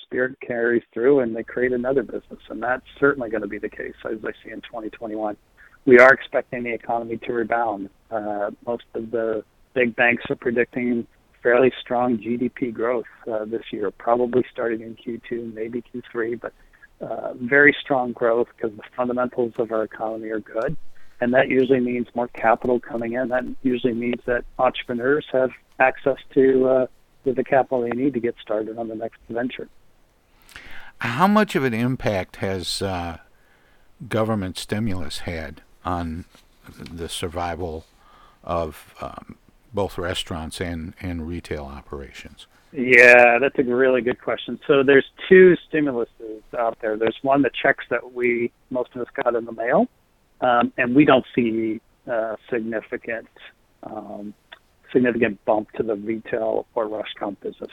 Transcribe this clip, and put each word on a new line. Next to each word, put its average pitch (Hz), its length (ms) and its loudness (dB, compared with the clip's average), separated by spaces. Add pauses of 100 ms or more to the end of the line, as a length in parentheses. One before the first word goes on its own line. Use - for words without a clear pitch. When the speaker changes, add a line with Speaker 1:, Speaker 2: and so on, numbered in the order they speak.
Speaker 1:
spirit 127 380 -4
carries 120 420 0 (100)
through 135 280 4
and 113 140 -2
they 113 80 -6
create 123 300 -2
another 127 300 0
business. 104 380 -12 (100)
And 113 120 -10
that's 127 240 -4 (140)
certainly 139 300 2
gonna 107 160 -4
be 104 120 -10
the 104 100 -8
case, - 260 -12 (100)
as 120 200 -6
I 113 80 -6 (120)
see 113 60 -16
in 110 100 -12
twenty 110 300 -12
twenty-one. 107 460 -8 (500)
We 123 120 12
are 131 140 12
expecting 127 520 -4
the 120 100 -6
economy 117 440 -6
to - 140 -8
rebound. 113 580 -2 (200)
Uh, 104 400 -4 (160)
most 120 180 -6 (100)
of 113 180 -8
the 113 320 -2 (300)
big 123 220 2
banks 120 340 2
are 139 60 -2
predicting 120 720 -2 (360)
fairly 123 380 4
strong 123 400 -2
G 113 160 -4
D 123 120 -4
P 120 240 -6
growth, 113 340 -2 (240)
uh, 107 140 -4
this 110 180 -6 (100)
year, 104 200 -4
probably 120 580 2
starting 117 300 -4
in 113 160 -14
Q 117 320 -10
two, 117 260 -8
maybe 120 260 -8
Q 120 300 -12
three, 117 240 -4
but, 113 180 -10 (480)
uh, 110 340 -8
very 143 460 4
strong 127 320 -2
growth 117 360 0 (100)
'cause 110 180 -6
the 107 60 -18 (140)
fundamentals 123 600 -2
of 110 120 -2
our 110 140 0
economy 110 460 -8
are 110 100 -4
good. 120 360 -6 (440)
And 120 140 0
that 135 140 4
usually 127 320 2
means 123 360 -4
more 120 120 -2
capital 120 520 0
coming 117 320 -8
in. 127 160 -4
That 127 160 -2 (180)
usually 123 320 0
means 120 320 -4
that 120 180 -2 (140)
entrepreneurs 127 760 -2
have 131 200 0 (260)
access 131 400 2 (160)
to, 131 340 4
uh, 131 180 2 (380)
to 135 80 0
the 123 100 -2
capital 131 400 0
they 120 80 -4
need 131 240 -2
to 120 60 -2
get 117 200 -4
started 110 380 -6
on 117 80 -8
the 110 80 -10
next 110 240 -10 (100)
venture. 120 400 -8 (1300)
Speaker 2:
How 123 260 2
much 208 300 2
of 143 80 2
an 123 100 0
impact 117 640 -2
has, 95 460 -4
uh, 87 360 -6 (880)
government 107 500 -2
stimulus 95 640 -4
had 80 420 -10 (220)
on 87 400 -6 (440)
the 82 400 -14
survival 85 760 -8 (600)
of, 82 560 -6
um, - 360 -14 (380)
both 101 240 -4
restaurants 85 600 -8
and, 85 420 -8
and 85 240 -8
retail 82 380 -8
operations? - 840 -16 (260)
Speaker 1:
Yeah, 123 640 8
that's 135 200 0
a 143 60 2
really 127 380 2
good 123 180 -4
question. 120 480 -8
So 139 160 4
there's 135 260 6 (180)
two 185 280 10 (120)
stimuluses 120 720 -4 (140)
out 117 240 -2
there. 107 160 -2
There's 113 260 0
one, 139 200 4
the - 80 2
checks - 400 0
that 123 220 -4
we, 120 400 -2 (180)
most 127 240 -4
of 123 80 -8
us 117 100 -8
got 120 220 0
in 117 100 -2
the 117 80 -14
mail, 127 360 0 (520)
um, 123 380 2
and 123 160 0
we 147 100 8
don't 135 300 6
see, 113 460 0 (280)
uh, 113 280 -4 (120)
significant, 113 800 -6 (540)
um, 104 500 -14 (580)
significant 117 540 2
bump 107 280 0
to - 100 -6
the 110 140 -2
retail 110 760 -4
or 113 120 -2
restaurant 107 560 -8
business 113 300 -10